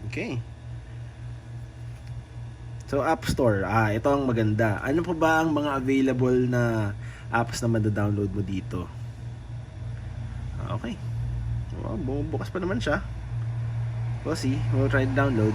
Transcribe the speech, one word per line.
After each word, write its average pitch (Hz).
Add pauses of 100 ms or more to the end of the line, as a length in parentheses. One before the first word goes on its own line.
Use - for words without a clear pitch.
(120)
Okay. 151 (2500)
So, 135
App 165
Store. 101
Ah, 107
ito 117
ang 143
maganda. 110
Ano 165
pa 180
ba 160
ang 160
mga 147
available 127
na 113 (320)
apps 117
na 117
mada-download 104
mo 101
dito? 92 (1700)
Ah, -
okay. 220 (800)
Wow, 113
bumubukas 120
pa -
naman 180
siya. 156 (1200)
We'll 147
see. 131 (160)
We'll 135
try 135
to -
download. 117